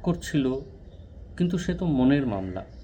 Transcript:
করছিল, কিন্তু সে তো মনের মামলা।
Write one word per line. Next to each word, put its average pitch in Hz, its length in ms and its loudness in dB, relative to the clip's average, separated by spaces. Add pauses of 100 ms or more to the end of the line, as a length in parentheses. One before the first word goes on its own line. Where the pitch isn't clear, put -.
করছিল, 139 500 2 (840)
কিন্তু 180 200 2
সে 175 160 -2
তো 180 120 -4
মনের 139 400 4
মামলা। 95 400 -4 (180)